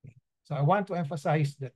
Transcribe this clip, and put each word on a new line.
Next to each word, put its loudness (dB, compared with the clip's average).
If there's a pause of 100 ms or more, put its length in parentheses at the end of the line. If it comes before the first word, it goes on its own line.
Okay. -20 (260)
So -8
I -2
want 4
to -6
emphasize 0
that -10